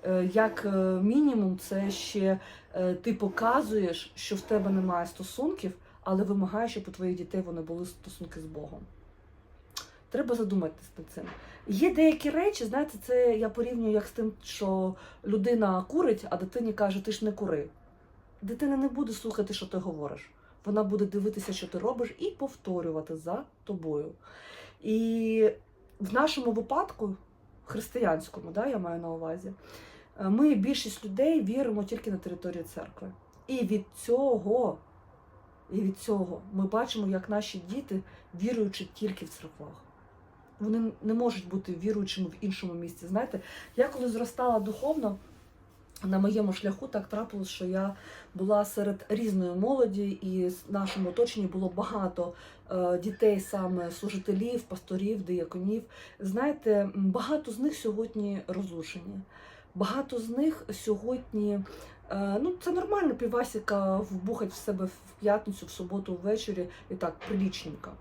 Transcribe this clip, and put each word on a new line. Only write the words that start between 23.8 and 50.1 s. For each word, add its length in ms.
І 680
в 140
нашому 380
випадку, 640
християнському, 840
да, 160
я 100
маю 240
на 80
увазі, 440
е, 100
ми, 260
більшість 500
людей, 380
віримо 400
тільки 280
на 60
території 460
церкви. 480
І 100
від 280
цього, 840
і 100
від 180
цього 420
ми 120
бачимо, 420
як 220
наші 400
діти 320
віруючі 520
тільки 320
в 40
церквах. 540
Вони 320
не 120
можуть 340
бути 360
віруючими 440
в 140
іншому 320
місці. 340
Знаєте, 320
я 120
коли 200
зростала 520
духовно, 580
на 160
моєму 340
шляху 340
так 200
трапилось, 400
що 180
я 300
була 300
серед 440
різної 460
молоді, 540
і 380